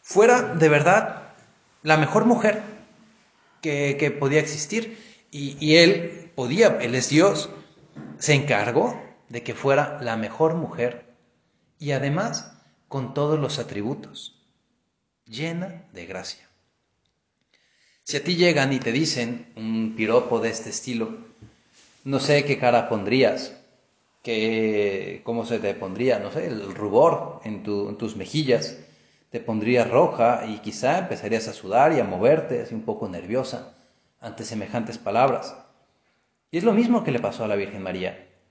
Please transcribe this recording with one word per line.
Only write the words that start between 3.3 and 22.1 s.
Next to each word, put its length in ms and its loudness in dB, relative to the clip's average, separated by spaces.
que, 380 0
que 140 2
podía 260 2
existir. 580 -4
Y, 260 -8
y 200 6
él 580 2
podía, 440 2
él 140 -4
es 140 -2
Dios, 420 4
se 160 4
encargó 680 0
de 140 -10
que 120 -8
fuera 460 0
la 160 -4
mejor 380 0
mujer 580 -6
y 120 -8
además 600 -4
con 280 -8
todos 260 0
los 180 -4
atributos, 840 -8
llena 680 -10
de 140 -16
gracia. 420 -14
Si 120 -6
a 60 -4
ti 140 -2
llegan 360 4
y 60 0
te 140 -2
dicen 640 -2
un 400 -4
piropo 420 2
de 120 -2
este 200 -10
estilo, 480 -6
no 160 -2